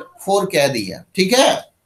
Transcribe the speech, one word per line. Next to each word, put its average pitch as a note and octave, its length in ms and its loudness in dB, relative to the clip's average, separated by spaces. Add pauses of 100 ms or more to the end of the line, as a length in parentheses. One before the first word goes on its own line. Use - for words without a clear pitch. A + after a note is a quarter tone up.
(240)
फ़ोर G3 220 0
कह D3 220 2
दिया, G2+ 360 -8 (120)
ठीक F#3 160 0
है? B3 420 2 (120)